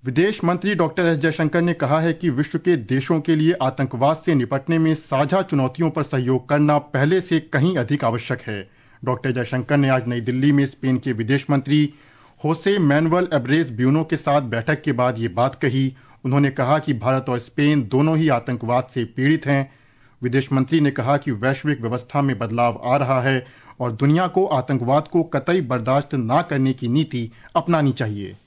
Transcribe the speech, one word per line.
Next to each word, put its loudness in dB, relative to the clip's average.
विदेश 0
मंत्री 0
डॉक्टर 0
एस 2
जयशंकर 0
ने 0
कहा 0
है 0
कि -2
विश्व -2
के 2
देशों 0
के 0
लिए 4
आतंकवाद 0
से 0
निपटने 0
में 4
साझा 0
चुनौतियों 0
पर -4
सहयोग -2
करना 4
पहले 0
से 0
कहीं 0
अधिक -2
आवश्यक -2
है। -10
डॉक्टर -2
जयशंकर -2
ने 4
आज 0
नई -4
दिल्ली 2
में 4
स्पेन -2
के -4
विदेश -2
मंत्री 2
होसे 0
मैनुअल 2
एब्रेस 0
ब्यूनो 2
के -4
साथ 0
बैठक -2
के -2
बाद 0
ये -2
बात 0
कही। 0
उन्होंने 2
कहा 0
कि -2
भारत -2
और -2
स्पेन 0
दोनों 2
ही 2
आतंकवाद -2
से -4
पीड़ित 0
हैं। 0
विदेश 0
मंत्री 2
ने 4
कहा 0
कि -4
वैश्विक -2
व्यवस्था -4
में 0
बदलाव -2
आ 2
रहा 0
है 0
और -2
दुनिया 2
को 2
आतंकवाद 0
को 0
कतई 0
बर्दाश्त -2
ना 0
करने 0
की -4
नीति -2
अपनानी 2
चाहिए। -6